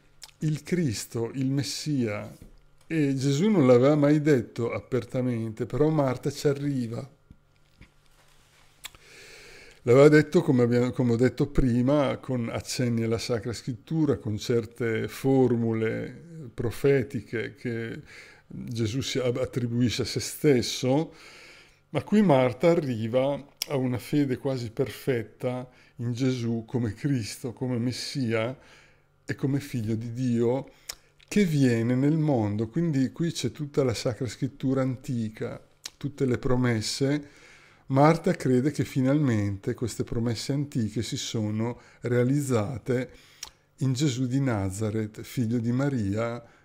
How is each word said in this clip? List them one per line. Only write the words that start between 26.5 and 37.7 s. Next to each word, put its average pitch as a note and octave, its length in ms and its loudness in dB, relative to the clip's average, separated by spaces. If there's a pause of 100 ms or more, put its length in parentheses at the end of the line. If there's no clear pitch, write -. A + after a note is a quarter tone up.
come A#2 300 -4
Cristo, B2+ 580 -4
come B2+ 260 -4
Messia A#2 800 -2 (680)
e - 100 -6
come C#3+ 240 -2
Figlio A2+ 380 -4
di A#2 160 -8
Dio A#2+ 580 0 (560)
che G#3 180 2
viene B2+ 520 2
nel D3 220 2
mondo. A2+ 500 0
Quindi C#3+ 420 0
qui E3 220 -2
c'è - 180 -4
tutta C#3+ 320 -4
la B2 120 2
Sacra B2+ 340 -4
Scrittura C3 540 -2
antica, A#2+ 760 -6 (360)
tutte - 280 -4
le B2 140 0
promesse. B2+ 1040 0 (460)